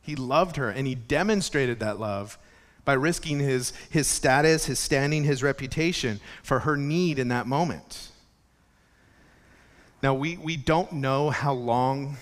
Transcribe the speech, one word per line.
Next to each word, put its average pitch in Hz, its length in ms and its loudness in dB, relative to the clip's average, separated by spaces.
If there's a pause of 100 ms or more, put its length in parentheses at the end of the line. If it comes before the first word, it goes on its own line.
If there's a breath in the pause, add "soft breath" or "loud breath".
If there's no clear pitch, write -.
He 151 140 -8
loved 143 400 2
her, 127 140 -2
and 135 160 -4
he 127 80 -4
demonstrated 143 840 0
that 107 200 -4
love 101 380 -6 (460 loud breath)
by 139 100 4
risking 147 440 0
his, 131 340 0 (180 loud breath)
his 147 160 2
status, 147 600 4
his 131 120 -2
standing, 147 460 2
his 139 180 2
reputation 135 800 -2 (220 loud breath)
for 131 180 2
her 147 160 0
need 151 420 0
in 127 100 0
that 123 180 0
moment. 135 640 -4 (1900 soft breath)
Now, 135 120 4
we, 160 240 -4
we 160 180 -6
don't 160 360 2
know 139 360 0
how 139 240 0
long 131 680 0